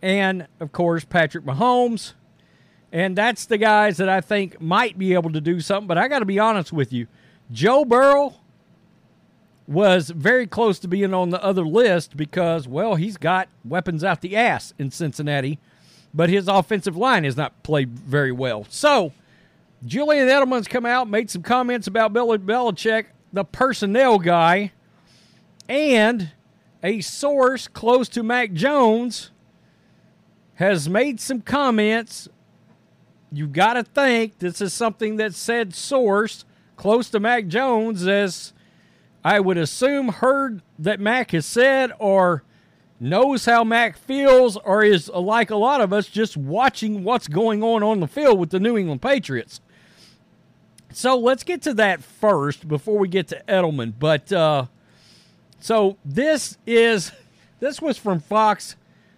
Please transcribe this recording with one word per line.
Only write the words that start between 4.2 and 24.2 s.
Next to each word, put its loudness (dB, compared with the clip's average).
think -4
might 0
be 0
able 0
to -4
do 0
something. -4
But 0
I 2
gotta -2
be 0
honest 0
with -4
you, -6
Joe 2
Burrow 4
was 2
very 0
close 0
to -12
being -2
on 0
the -4
other 0
list 2
because, -4
well, -2
he's -4
got -2
weapons -4
out -2
the -6
ass 0
in -6
Cincinnati, -4
but 2
his 0
offensive 0
line 0
has -2
not -6
played -2
very -2
well. -6
So, 2
Julian 2
Edelman's 2
come -4
out, 0
made -2
some -10
comments -2
about 0
Bill 0
Belichick, -2
the -4
personnel 2
guy, 2